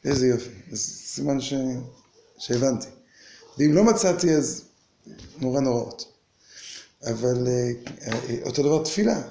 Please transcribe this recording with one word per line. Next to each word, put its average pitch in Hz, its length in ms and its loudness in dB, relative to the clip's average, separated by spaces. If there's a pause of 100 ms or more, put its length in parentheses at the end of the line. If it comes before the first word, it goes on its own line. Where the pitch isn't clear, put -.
איזה 135 220 2
יופי, 120 220 0 (220)
אז 107 80 -8 (260)
סימן 139 360 -2
ש-, 135 120 -6 (840)
שהבנתי. 120 500 0 (720)
"ואם 147 160 4
לא 185 100 6
מצאתי, 180 520 4
אז 147 260 0 (800)
נורא 131 200 0
נוראות". 123 440 -2 (1000)
אבל, 123 440 0
אה, 123 240 2 (360)
אה, 117 380 -4
אותו 139 180 0
דבר 156 200 4
תפילה. 208 480 0